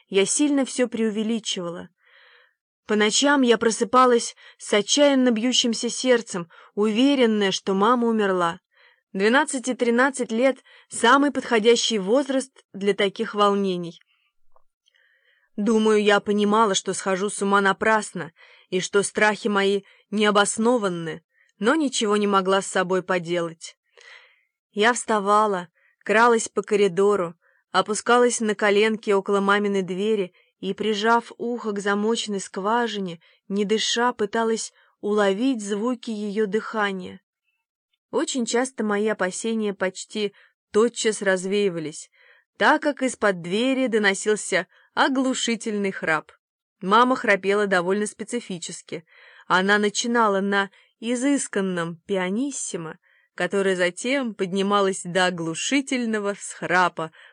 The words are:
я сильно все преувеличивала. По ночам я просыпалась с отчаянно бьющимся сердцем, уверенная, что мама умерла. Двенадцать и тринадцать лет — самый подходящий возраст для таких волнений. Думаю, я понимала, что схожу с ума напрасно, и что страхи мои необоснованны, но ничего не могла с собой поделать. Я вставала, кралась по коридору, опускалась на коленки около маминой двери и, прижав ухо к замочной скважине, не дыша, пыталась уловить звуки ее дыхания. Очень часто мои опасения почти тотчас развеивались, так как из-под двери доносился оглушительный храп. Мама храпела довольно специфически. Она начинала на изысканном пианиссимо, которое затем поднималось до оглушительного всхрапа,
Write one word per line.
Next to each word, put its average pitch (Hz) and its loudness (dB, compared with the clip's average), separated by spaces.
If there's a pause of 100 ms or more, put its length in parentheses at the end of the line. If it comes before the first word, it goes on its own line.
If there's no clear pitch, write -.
я 196 2
сильно 285 0
все 254 -2
преувеличивала. 214 -6 (1000)
По 214 0
ночам 262 2
я 226 4
просыпалась 233 2 (220)
с - -4
отчаянно 254 4
бьющимся 233 0
сердцем, 226 -2 (240)
уверенная, 220 2
что 190 -2
мама 233 2
умерла. 190 0 (520)
Двенадцать 240 0
и 254 -2
тринадцать 247 0
лет — 254 2 (320)
самый 277 4
подходящий 233 2
возраст 262 0 (220)
для 196 0
таких 202 -2
волнений. 196 0 (1600)
Думаю, 214 2
я 202 4
понимала, 208 2
что 185 -4
схожу 190 -2
с - -6
ума 202 2
напрасно, 202 0 (400)
и 185 -2
что 196 0
страхи 214 0
мои 196 0 (260)
необоснованны, 202 0 (380)
но 233 2
ничего 240 0
не 208 0
могла 196 2
с - -12
собой 185 -2
поделать. 170 -6 (920)
Я 220 2
вставала, 208 0 (360)
кралась 226 2
по 202 -4
коридору, 196 0 (360)
опускалась 233 2
на 214 -2
коленки 214 2
около 196 2
маминой 196 2
двери 190 -2 (260)
и, 190 -6
прижав 220 0
ухо 226 -6
к 202 -6
замочной 208 -2
скважине, 202 -4 (280)
не 202 -2
дыша, 233 0
пыталась 226 -4 (280)
уловить 208 0
звуки 226 -4
ее 208 -4
дыхания. 196 -6 (920)
Очень 262 -2
часто 247 -2
мои 208 0
опасения 214 -2
почти 196 -6 (380)
тотчас 220 0
развеивались, 190 -2 (480)
так 269 4
как 285 -2
из-под 202 -2
двери 247 0
доносился 208 -2 (260)
оглушительный 233 -2
храп. 160 -4 (500)
Мама 233 4
храпела 202 0
довольно 190 0
специфически. 185 -10 (420)
Она 190 4
начинала 208 0
на 196 0 (300)
изысканном 214 -2
пианиссимо, 185 -6 (360)
которое 190 0
затем 220 -2
поднималось 196 0
до 185 0
оглушительного 208 -2
всхрапа, 170 -2 (200)